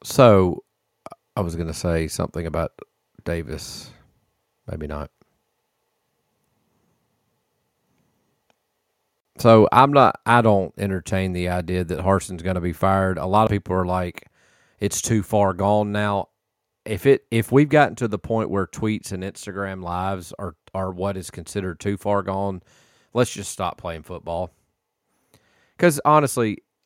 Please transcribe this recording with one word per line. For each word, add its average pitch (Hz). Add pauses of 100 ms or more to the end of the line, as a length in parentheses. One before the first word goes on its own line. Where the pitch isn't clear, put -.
So, 98 (720)
I 104
was 82
gonna 80
say 82
something 85
about 82 (520)
Davis. 78 (800)
Maybe 78
not. 73 (4000)
So, 113
I'm 139
not, 135
I 120
don't 101
entertain 95
the 90
idea 90
that 82
Harsin's 92
gonna 90
be 87
fired. 95
A 73
lot 107
of 107
people 95
are 92
like, 90 (520)
"It's -
too 110
far 101
gone 104
now." 104 (560)
If 110
it, 139
if 117
we've 143
gotten 143
to 120
the 101
point 110
where 95
tweets -
and 92
Instagram 95
lives 90
are, 87 (200)
are 95
what 92
is 90
considered 92
too 101
far 101
gone, 95 (520)
let's 120
just 101
stop 90
playing 82
football. 87 (1300)
'Cause 170
honestly, 131 (260)